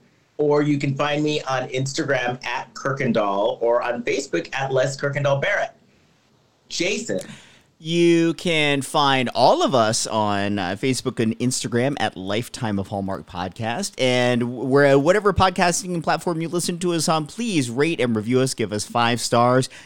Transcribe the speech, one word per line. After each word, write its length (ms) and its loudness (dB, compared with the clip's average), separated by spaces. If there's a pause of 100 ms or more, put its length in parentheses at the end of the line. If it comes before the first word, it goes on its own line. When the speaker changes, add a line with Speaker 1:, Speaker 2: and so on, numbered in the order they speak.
(380)
Speaker 1:
or 240 2
you 160 2
can 180 -2
find 280 0
me 180 -2
on 280 -4
Instagram 760 -4
at 280 -8
Kirkendall 880 -2
or 200 2
on 220 -4
Facebook 520 -4
at 160 -4
Les 240 0
Kirkendall 460 -2
Barrett. 300 -2 (1000)
Jason. 500 -4 (580)
Speaker 2:
You 580 4
can 460 0
find 540 2
all 260 6
of 140 2
us 320 2
on, 500 0
uh, 220 -2
Facebook 400 -2
and 200 0
Instagram 600 -2
at 160 -2
Lifetime 640 -4
of 80 -6
Hallmark 420 -6
Podcast. 680 -6
And 600 2
we're, 400 6
whatever 360 4
podcasting 680 0
platform 400 -2
you 60 -4
listen 320 -4
to 140 0
us 160 0
on, 180 0
please 420 -2
rate 300 0
and 160 0
review 240 0
us. 140 0
Give 180 -4
us 140 -4
five 340 2
stars. 500 2 (160)